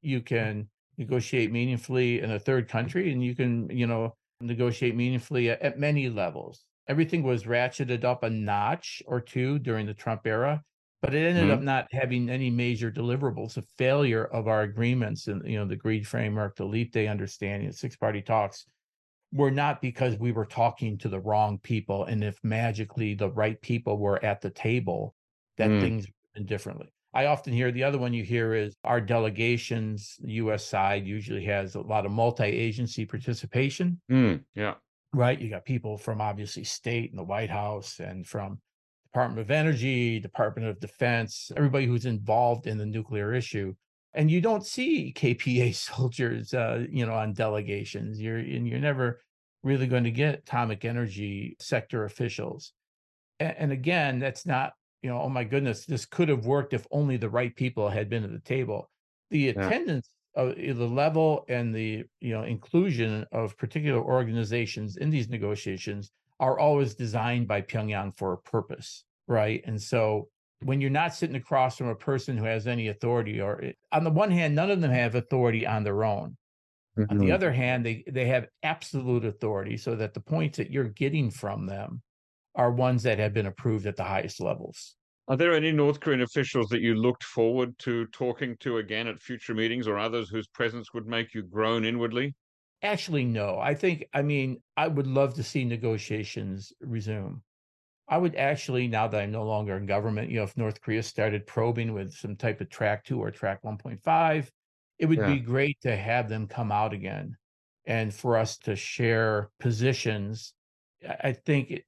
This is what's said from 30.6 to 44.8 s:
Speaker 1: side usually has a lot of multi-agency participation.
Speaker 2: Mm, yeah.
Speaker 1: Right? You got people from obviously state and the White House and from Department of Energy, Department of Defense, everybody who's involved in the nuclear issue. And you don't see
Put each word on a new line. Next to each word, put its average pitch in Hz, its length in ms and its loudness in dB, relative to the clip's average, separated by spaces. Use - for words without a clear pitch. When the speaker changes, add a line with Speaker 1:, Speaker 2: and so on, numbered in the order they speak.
Speaker 1:
side 98 420 2
usually 101 380 -6
has 101 320 -2
a 98 40 -6
lot 107 260 -2
of 98 60 -2
multi-agency 117 920 0
participation. 135 920 -2
Speaker 2:
Mm, 123 320 6
yeah. 104 200 -2
Speaker 1:
Right? 127 280 4
You 117 80 -6
got 98 160 -8
people 113 320 -2
from 107 240 -4
obviously 104 440 -4
state 117 460 -4
and 90 80 -12
the 90 60 -8
White 101 260 -2
House 104 500 -6
and 92 260 -10
from 101 340 -8
Department 120 280 0
of 107 100 -4
Energy, 127 720 2
Department 107 480 -2
of 95 120 -6
Defense, - 760 -2
everybody 139 300 4
who's 120 200 2
involved 117 600 2
in 110 120 -4
the 104 80 -4
nuclear 107 460 -4
issue. 104 420 -4
And 156 160 4
you 175 100 4
don't 214 240 2
see 254 480 -2